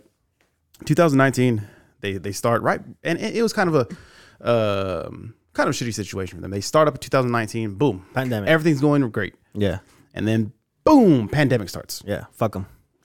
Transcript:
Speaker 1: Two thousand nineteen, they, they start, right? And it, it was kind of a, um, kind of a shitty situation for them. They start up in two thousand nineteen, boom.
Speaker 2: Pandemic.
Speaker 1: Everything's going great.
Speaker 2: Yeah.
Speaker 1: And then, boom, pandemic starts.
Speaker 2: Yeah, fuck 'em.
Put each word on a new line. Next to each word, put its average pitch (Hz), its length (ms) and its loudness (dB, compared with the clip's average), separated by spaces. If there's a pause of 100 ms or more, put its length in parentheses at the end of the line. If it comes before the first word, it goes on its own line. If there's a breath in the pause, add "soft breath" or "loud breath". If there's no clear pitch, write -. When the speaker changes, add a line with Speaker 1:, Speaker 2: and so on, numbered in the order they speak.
(840)
Speaker 1:
Two 151 120 -2
thousand 156 220 4
nineteen, 123 480 2 (360 loud breath)
they, 98 160 -4
they 98 160 -8
start, 117 300 0
right? 160 180 -2 (220)
And 160 180 -2
it, 214 160 -6
it 226 60 0
was 220 100 -2
kind 180 200 0
of - 20 2
a, 123 120 2 (1200 loud breath)
um, - 260 -16 (200)
kind - 160 0
of 139 60 -2
a - 20 -6
shitty 120 160 -6
situation 95 440 -8
for 87 40 -14
them. 90 100 -10
They 101 80 -4
start 151 300 2
up 143 60 -2
in 123 40 -16
two - 100 -14
thousand 127 220 0
nineteen, 113 440 -4
boom. 95 380 -2
Speaker 2:
Pandemic. 127 360 -2
Speaker 1:
Everything's 156 320 2
going 143 300 2
great. 101 240 -6 (180)
Speaker 2:
Yeah. 98 260 0 (340 soft breath)
Speaker 1:
And 98 140 -2
then, 110 240 0 (340)
boom, 185 440 6
pandemic 123 400 2
starts. - 360 -12
Speaker 2:
Yeah, 98 260 -6
fuck 110 240 -4
'em. 98 100 -6 (400)